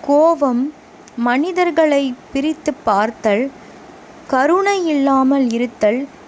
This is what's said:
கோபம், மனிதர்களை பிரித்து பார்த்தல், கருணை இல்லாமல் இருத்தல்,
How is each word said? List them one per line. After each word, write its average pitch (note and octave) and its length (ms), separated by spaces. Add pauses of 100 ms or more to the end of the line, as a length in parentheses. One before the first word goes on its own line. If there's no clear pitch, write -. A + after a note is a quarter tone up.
கோபம், C#4+ 720 (440)
மனிதர்களை D4 960 (200)
பிரித்து D4 400 (100)
பார்த்தல், G#3+ 600 (840)
கருணை F4+ 600
இல்லாமல் C4+ 600
இருத்தல், A#3 500 (280)